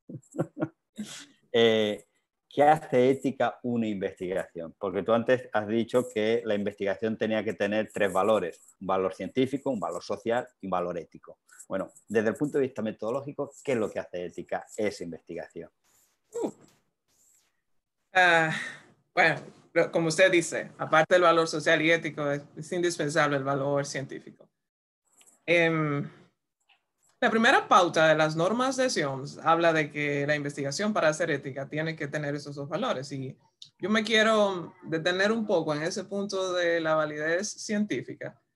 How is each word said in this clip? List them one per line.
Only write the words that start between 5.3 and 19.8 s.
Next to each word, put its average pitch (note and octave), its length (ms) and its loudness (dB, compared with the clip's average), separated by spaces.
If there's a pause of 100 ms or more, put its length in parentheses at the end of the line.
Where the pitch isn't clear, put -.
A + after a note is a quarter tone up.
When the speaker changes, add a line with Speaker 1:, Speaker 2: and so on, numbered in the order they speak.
Speaker 1:
has G#2+ 160 -2
dicho A#2 440 0
que A2 320 0
la G#2+ 120 0
investigación G2+ 600 -4
tenía A2 280 -2
que G#2+ 100 -4
tener G#2 400 -2
tres G2 180 0
valores, F#2+ 480 2 (200)
un F#2 80 -8
valor F#2+ 260 0
científico, B2+ 560 -2
un B2 80 -4
valor F2 240 -6
social A2+ 460 -4 (120)
y G2 60 -12
un F#2+ 60 -8
valor F2 260 -2
ético. - 400 -16 (300)
Bueno, F#2 240 -6 (160)
desde G#2+ 220 2
el A2 40 -4
punto D3+ 240 -2
de C#3 80 2
vista A#2 160 -8
metodológico, B2 680 -6 (100)
¿qué C#3 100 -4
es A#2+ 60 0
lo G#2 100 0
que F#2+ 120 -6
hace F2+ 240 -10
ética F2 420 -10 (100)
esa G#2 280 -4
investigación? E2 680 -14 (720)
Speaker 2:
Uh. - 80 -4 (1600)
Ah, E3+ 400 6 (600)
bueno, E3 220 4 (360)
lo, E3 200 2